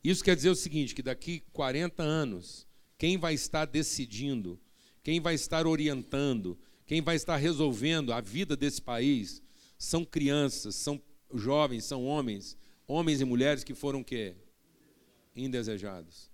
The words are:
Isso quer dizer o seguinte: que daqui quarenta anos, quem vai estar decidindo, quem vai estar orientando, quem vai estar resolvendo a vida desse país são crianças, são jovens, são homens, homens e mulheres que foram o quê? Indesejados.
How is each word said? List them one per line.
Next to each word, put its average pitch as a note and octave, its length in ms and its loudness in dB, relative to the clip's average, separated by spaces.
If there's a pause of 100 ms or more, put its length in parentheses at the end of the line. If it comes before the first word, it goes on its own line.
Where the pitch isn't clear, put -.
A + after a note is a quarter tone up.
Isso F3+ 220 2
quer F3+ 100 8
dizer D#3+ 140 4
o F#3 60 6
seguinte: D3+ 400 -2
que B2 80 -8
daqui C3 400 -6 (100)
quarenta D#3 500 -2
anos, D3+ 640 -2 (300)
quem F3+ 220 2
vai E3 160 0
estar D3+ 320 0
decidindo, A#2 920 -2 (440)
quem D#3+ 180 0
vai E3 140 0
estar E3 320 0
orientando, C#3 920 0 (280)
quem D#3+ 160 0
vai E3+ 140 2
estar D#3+ 200 0
resolvendo C#3+ 760 2
a A#2 80 0
vida C#3 360 -2
desse - 240 0
país B2 640 0 (360)
são E3+ 260 -2
crianças, C#3+ 720 0
são C#3+ 260 -4 (340)
jovens, B2+ 500 2
são B2+ 200 -4
homens, B2+ 520 -2 (300)
homens D3+ 340 2
e C3+ 40 4
mulheres C3 380 4
que C3+ 120 -8
foram C#3 260 -4
o A#2+ 40 -10
quê? G#2 300 -6 (1000)
Indesejados. G#2+ 960 -6